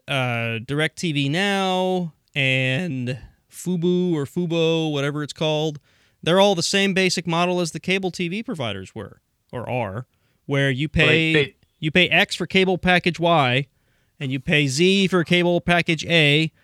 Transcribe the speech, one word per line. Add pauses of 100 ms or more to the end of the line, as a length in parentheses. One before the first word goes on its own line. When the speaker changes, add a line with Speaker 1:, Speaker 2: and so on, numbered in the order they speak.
Speaker 1:
uh,
DirecTV
Now (200)
and (320)
Fubo
or
Fubo,
whatever
it's
called, (440)
they're
all
the
same
basic
model
as
the
cable
T
V
providers
were (300)
or
are, (400)
where
you
Speaker 2:
Well,
Speaker 1:
pay,
Speaker 2:
they,
they (240)
Speaker 1:
you
pay
X
for
cable
package
Y, (520)
and
you
pay
Z
for
cable
package
A, (120)